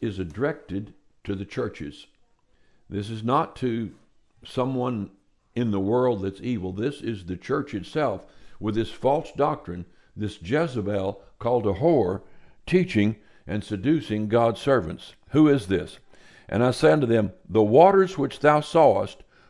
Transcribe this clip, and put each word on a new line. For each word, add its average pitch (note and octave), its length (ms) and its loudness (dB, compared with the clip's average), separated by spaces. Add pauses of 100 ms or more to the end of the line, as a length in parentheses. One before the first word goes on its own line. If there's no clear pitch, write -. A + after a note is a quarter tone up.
is G2 180 -6
directed G2+ 760 -6 (300)
to G2+ 100 -6
the G2 100 -8
churches. - 640 -10 (840)
This G2+ 220 -8
is A2 120 -10
not C3 340 -2
to A#2 380 -4 (500)
someone B2 680 -4 (440)
in A#2 160 -2
the G2 100 0
world A2+ 420 0
that's F#2+ 180 -6
evil. F#2 320 -6
This A#2+ 300 -6
is G#2 240 -8
the F2+ 100 -6
church C#3+ 380 -6
itself G#2 500 -4 (360)
with G#2 140 -4
this A2 160 -2
false C#3+ 420 -2
doctrine, C3 540 -4 (300)
this G2+ 240 -6
Jezebel G#2 800 -2 (180)
called A#2+ 280 0
a G2 80 0
whore, G2+ 480 2 (440)
teaching A2+ 500 2 (300)
and G2+ 180 -6
seducing G#2+ 640 -2
God's A#2 320 2
servants. G#2+ 540 -2 (160)
"Who D3+ 180 6
is C#3 180 2
this? F2 320 -4 (500)
And A2 140 0
I B2+ 80 4
say D#3 220 4
unto D3+ 140 2
them, A2 260 2 (160)
The A2 140 4
waters F3+ 540 6
which C#3 240 -4
thou D3+ 200 4
sawest A2+ 640 2 (260)